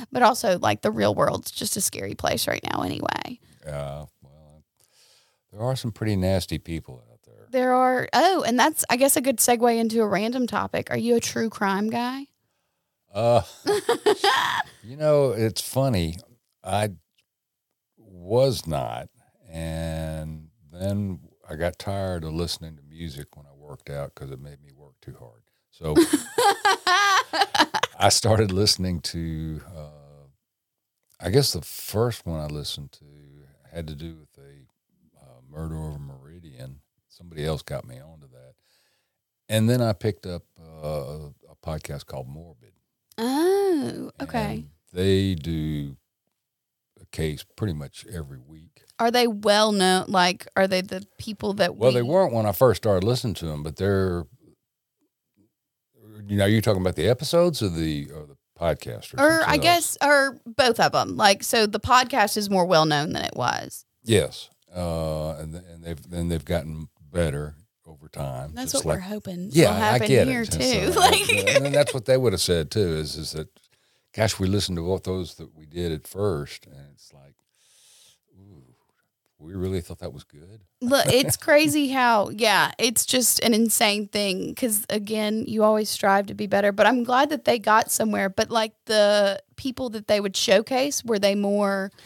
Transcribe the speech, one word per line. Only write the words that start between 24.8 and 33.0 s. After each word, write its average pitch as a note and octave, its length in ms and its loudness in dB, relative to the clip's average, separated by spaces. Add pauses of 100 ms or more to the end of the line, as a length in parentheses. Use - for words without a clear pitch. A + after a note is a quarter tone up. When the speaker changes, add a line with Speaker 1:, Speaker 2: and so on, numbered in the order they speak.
Speaker 2:
too B1+ 180 -18
hard. A1+ 220 -20 (300)
So - 240 -4
Speaker 1:
<laughs> G4 840 2 (1160)
Speaker 2:
I G2 120 4
started G#2+ 420 2
listening F#2 500 0
to, D#2+ 600 -8 (140)
uh, D2 520 -20 (920)
I F2 120 -4
guess C3+ 220 4
the - 80 -8
first - 640 -4
one D#2+ 140 -6
I D2+ 80 -8
listened D2 460 -10
to - 120 -20 (680)